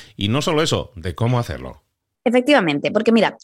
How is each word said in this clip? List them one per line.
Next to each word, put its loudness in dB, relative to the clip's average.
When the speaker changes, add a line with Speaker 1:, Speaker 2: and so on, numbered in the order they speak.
Speaker 1:
y -2
no -2
solo 0
eso, -2
de -8
cómo -2
hacerlo. -8
Speaker 2:
Efectivamente, 2
porque 0
mira, 2